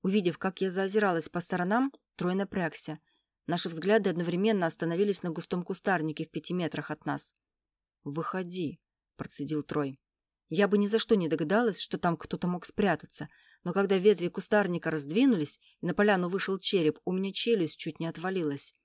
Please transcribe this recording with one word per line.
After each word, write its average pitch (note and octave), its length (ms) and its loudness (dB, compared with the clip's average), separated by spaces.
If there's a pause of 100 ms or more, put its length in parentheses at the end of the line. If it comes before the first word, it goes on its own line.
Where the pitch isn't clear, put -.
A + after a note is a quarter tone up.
Увидев, F#3+ 360 2
как F#3+ 220 -4
я F#3+ 120 0
заозиралась F#3+ 560 2
по - 100 -6
сторонам, G3 540 0 (240)
Трой F3+ 180 0
напрягся. E3+ 640 -4 (480)
Наши E3+ 220 -2
взгляды F#3+ 420 2
одновременно F3 560 2
остановились E3+ 560 0
на F3 80 -4
густом E3+ 320 -4
кустарнике D#3+ 640 -2
в - 80 -10
пяти E3+ 220 -6
метрах E3+ 360 -4
от - 160 -10
нас. - 280 -6 (680)
«Выходи», F3 760 -6 (380)
процедил D3 440 -6
Трой. C#3 380 -4 (480)
Я F#3+ 180 4
бы G3+ 120 4
ни G#3 80 4
за A3 120 2
что - 160 2
не F3 140 2
догадалась, F#3+ 500 2
что - 200 -4
там E3+ 180 0
кто-то - 300 -6
мог F3+ 180 -2
спрятаться, - 640 -2 (360)
но F3 100 -4
когда F#3+ 240 4
ветви F3+ 300 4
кустарника F3+ 600 0
раздвинулись D#3+ 720 2 (220)
и D#3+ 40 -4
на F3 60 0
поляну F#3 380 2
вышел F#3+ 280 -2
череп, D#3 460 2
у F3+ 80 -2
меня F#3+ 200 -2
челюсть G3+ 440 0
чуть - 240 -8
не E3 60 -2
отвалилась. E3 680 -4 (100)